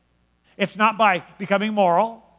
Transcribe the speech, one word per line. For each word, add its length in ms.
It's 180
not 220
by 260
becoming 360
moral. 500